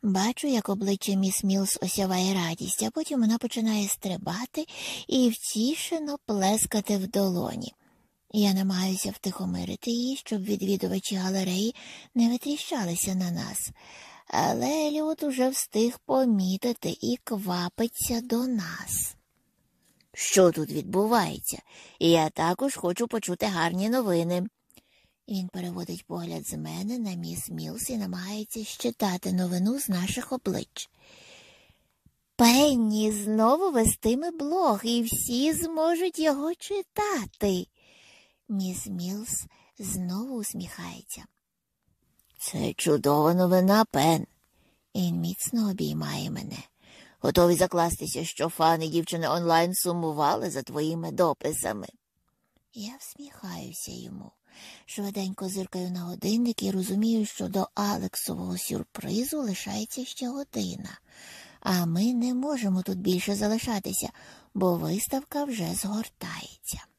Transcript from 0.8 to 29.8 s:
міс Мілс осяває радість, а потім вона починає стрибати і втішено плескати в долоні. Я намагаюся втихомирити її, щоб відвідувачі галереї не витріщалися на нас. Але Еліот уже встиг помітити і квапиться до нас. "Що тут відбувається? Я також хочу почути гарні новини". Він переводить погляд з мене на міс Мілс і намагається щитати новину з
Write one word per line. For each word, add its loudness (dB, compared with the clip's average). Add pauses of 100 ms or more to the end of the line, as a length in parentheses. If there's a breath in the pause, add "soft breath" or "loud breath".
міс 2
Мілс 2
осяває 0
радість, -2
а -2
потім -2
вона 4
починає 0
стрибати -4 (420 loud breath)
і 6
втішено -2
плескати 2
в -2
долоні. -2 (600 soft breath)
Я 4
намагаюся 0
втихомирити -6
її, -2
щоб -4
відвідувачі 0
галереї 0 (400 loud breath)
не 6
витріщалися -2
на 0
нас. -6 (560 loud breath)
Але 2
Еліот -2
уже 2
встиг 0
помітити 2
і 0
квапиться -2
до 0
нас. -4 (1000)
"Що 6
тут -2
відбувається? 0 (380 loud breath)
Я 6
також 0
хочу -2
почути -4
гарні 0
новини". 2 (840 soft breath)
Він -4
переводить -8
погляд -8
з -8
мене -6
на -4
міс -8
Мілс -8
і -4
намагається -6
щитати -2
новину 2
з -6